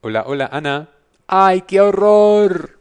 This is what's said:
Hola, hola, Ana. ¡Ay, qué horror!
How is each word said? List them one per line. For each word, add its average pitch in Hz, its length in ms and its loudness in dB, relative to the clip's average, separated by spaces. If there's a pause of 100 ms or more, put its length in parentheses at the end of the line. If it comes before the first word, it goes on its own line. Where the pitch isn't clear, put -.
Hola, 110 280 -6
hola, 139 220 -6
Ana. 147 380 -8 (380)
¡Ay, 190 360 0
qué 190 180 -2
horror! 202 1000 2